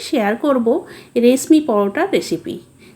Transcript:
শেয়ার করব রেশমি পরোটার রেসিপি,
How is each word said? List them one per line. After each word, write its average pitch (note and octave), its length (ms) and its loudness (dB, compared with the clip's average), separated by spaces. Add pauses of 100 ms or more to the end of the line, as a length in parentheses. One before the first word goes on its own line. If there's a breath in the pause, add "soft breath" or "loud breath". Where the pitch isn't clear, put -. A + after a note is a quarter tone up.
শেয়ার G#3+ 360 -2
করব B3+ 300 0 (500 loud breath)
রেশমি C4 440 4
পরোটার A3 520 -2
রেসিপি, - 420 -4 (420 loud breath)